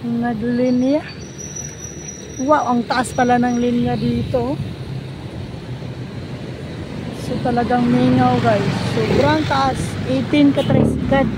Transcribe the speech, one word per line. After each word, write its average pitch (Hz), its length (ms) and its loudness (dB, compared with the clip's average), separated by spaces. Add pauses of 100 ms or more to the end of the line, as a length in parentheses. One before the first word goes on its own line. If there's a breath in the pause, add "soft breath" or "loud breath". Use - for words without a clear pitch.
Naglinya. 240 960 2 (1400)
Wow, 262 320 4
ang 240 100 0
taas 247 240 0
pala 247 300 2
ng 240 180 2
linya 240 400 0
dito, 240 560 0
oh. - 40 -6 (2750)
So, 240 160 -2
talagang 240 480 2
mingaw, 247 480 4
guys. 226 240 4 (320)
Sobrang 277 560 2
taas. 269 320 0 (240)
Eighteen 277 480 4
ka 277 80 2
tricycle. - 640 2 (120)